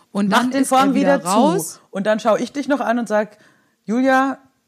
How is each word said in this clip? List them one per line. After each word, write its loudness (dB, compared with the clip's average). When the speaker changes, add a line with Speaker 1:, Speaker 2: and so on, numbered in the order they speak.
Speaker 1:
Und -2
Speaker 2:
Mach 4
Speaker 1:
dann -2
Speaker 2:
den 0
Speaker 1:
ist -4
Speaker 2:
Vorhang 4
Speaker 1:
er 0
wieder 2
Speaker 2:
wieder -4
Speaker 1:
raus. 0
Speaker 2:
zu. -20
Und -4
dann 0
schau 0
ich -4
dich -8
noch 0
an -2
und -6
sag, -4
„Julia, 0